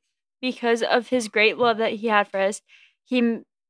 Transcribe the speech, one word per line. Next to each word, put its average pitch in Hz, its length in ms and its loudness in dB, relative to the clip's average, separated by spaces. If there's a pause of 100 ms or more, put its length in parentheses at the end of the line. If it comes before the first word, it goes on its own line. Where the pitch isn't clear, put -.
(400)
because 240 420 -2
of 233 260 0
his 240 200 -2
great 208 300 2
love 233 200 2
that 226 160 -2
he 220 140 -6
had 208 200 2
for 196 120 -4
us, 196 220 -2 (420)
he 254 140 -2
m-, 233 260 0 (260)